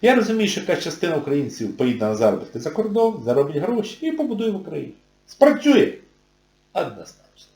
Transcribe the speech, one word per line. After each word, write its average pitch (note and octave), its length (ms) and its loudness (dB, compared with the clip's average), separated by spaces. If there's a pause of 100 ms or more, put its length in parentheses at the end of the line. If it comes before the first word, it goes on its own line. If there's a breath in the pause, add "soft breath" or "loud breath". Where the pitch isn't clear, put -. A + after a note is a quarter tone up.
Я B3 120 6
розумію, A3 340 2
що F#3+ 120 -4
якась - 240 -2
частина E3 320 -2
українців C3+ 600 -4
поїде A2+ 280 0
на G#2+ 100 0
заробітки G#2+ 460 0
за A3+ 100 -6
кордон, A3 540 0
заробить C#3+ 320 2
гроші A3 440 -2
і D#4+ 120 -2
побудує A#3 380 -4
в G3 60 -4
Україні. D3+ 380 -10 (320)
Спрацює? - 680 4 (800)
Однозначно. - 840 -10